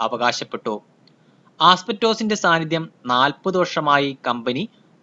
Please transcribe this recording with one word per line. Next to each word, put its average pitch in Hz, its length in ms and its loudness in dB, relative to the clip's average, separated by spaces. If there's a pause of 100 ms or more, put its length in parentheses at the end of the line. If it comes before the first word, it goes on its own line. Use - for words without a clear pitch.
അവകാശപ്പെട്ടു. 117 760 -4 (840)
ആസ്ബറ്റോസിന്റെ 214 760 2
സാന്നിധ്യം 165 500 0 (200)
നാൽപത് 143 520 0
വർഷമായി 147 520 2 (180)
കമ്പനി 123 360 -2 (400)